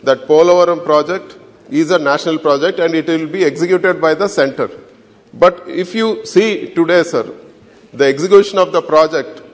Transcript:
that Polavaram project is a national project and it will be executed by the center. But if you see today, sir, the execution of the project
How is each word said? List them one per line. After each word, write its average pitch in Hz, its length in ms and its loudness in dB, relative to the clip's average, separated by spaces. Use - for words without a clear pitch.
that 131 160 2
Polavaram 175 560 4
project 151 500 -2
is 151 200 -2
a 180 80 2
national 151 400 -2
project 156 400 0
and 165 160 0
it 160 120 -2
will 160 200 -2
be 180 180 -2
executed 175 560 0
by 156 140 2
the 190 140 -2
center. 139 420 -2
But - 280 2
if 180 120 -8
you 220 300 -2
see 202 540 0
today, 170 240 2
sir, 143 240 -4
the 135 140 0
execution 185 520 2
of 185 140 0
the 170 80 0
project 156 600 0